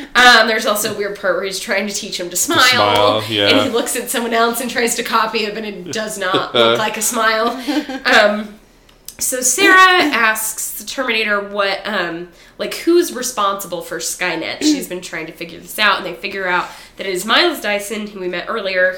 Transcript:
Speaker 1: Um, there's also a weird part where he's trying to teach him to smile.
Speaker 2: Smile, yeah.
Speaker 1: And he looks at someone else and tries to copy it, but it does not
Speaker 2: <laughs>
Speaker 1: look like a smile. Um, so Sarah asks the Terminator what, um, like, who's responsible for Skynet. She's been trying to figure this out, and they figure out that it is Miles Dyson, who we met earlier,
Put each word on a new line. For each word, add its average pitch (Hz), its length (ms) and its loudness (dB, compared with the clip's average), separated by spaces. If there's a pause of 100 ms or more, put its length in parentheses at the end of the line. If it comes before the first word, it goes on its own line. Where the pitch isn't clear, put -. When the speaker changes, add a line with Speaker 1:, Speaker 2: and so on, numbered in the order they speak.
(140)
Speaker 1:
Um, 233 360 8
there's 226 160 0
also 208 280 0
a 190 40 -8
weird 202 220 -6
part 185 160 0
where 185 100 -4
he's 190 140 -6
trying 208 280 -2
to 196 60 -6
teach 196 260 -6
him 180 100 -6
to 180 60 -8
smile. 320 240 0
Speaker 2:
Smile, 214 680 4
yeah. 104 180 2
Speaker 1:
And 101 140 6
he - 80 0
looks 220 260 -2
at 233 140 -6
someone 233 240 -2
else 233 260 2
and 254 100 -4
tries 233 260 -2
to 226 80 -4
copy 220 420 0
it, 208 100 -6
but 220 80 -8
it 180 300 -10
does 214 240 -6
not 185 380 -2
Speaker 2:
<laughs> - 0 -
Speaker 1:
look 117 220 4
like 214 200 -2
a 220 40 -6
smile. 220 460 0 (580)
Um, 214 540 2 (600)
so 254 220 -4
Sarah 370 360 4 (340)
asks - 680 -2
the 214 60 -14
Terminator 220 540 -2
what, 202 460 -2
um, 175 440 -4 (280)
like, - 180 -6
who's 339 380 4
responsible 190 680 -4
for 165 180 -8
Skynet. 165 600 -4
She's 302 260 0
been 180 140 -8
trying 160 260 -10
to 165 40 -14
figure 170 280 -14
this - 200 -12
out, 202 180 4
and - 80 -8
they 180 80 -8
figure 196 340 -8
out 180 200 0 (300)
that 190 100 -8
it 190 60 -4
is 180 120 -4
Miles 285 360 2
Dyson, 208 460 -4
who 196 120 -14
we 180 80 -6
met 180 220 -6
earlier, 190 480 0